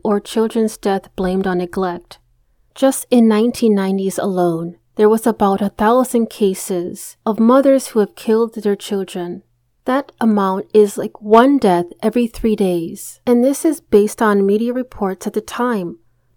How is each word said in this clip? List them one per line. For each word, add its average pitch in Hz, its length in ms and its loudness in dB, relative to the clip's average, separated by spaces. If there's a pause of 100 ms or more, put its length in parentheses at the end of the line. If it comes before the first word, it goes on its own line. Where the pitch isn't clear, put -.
or 202 160 0
children's 220 560 -2
death 196 400 -4
blamed 185 300 -2
on 185 100 -2
neglect. 175 640 -6 (560)
Just - 360 0
in 233 160 6
nineteen 220 480 2
nineties 190 440 -2
alone, 175 580 -2 (200)
there 214 120 4
was 220 180 2
about 202 360 0
a 202 80 -2
thousand 233 580 0
cases 190 960 -6
of 220 160 -2
mothers 269 460 4
who - 140 -2
have - 160 -2
killed 226 380 -2
their 202 220 -2
children. 185 680 -8 (420)
That 269 340 -4
amount 202 540 0
is 208 240 4
like - 240 -10
one 233 340 4
death 175 300 2 (160)
every 233 240 0
three 226 280 -2
days, 180 720 -4
and 240 160 4
this 269 220 0
is 320 160 0
based 208 400 2
on 202 240 2
media 220 300 -2
reports 208 520 -6
at 208 60 -8
the 214 80 -4
time. 214 600 -6 (360)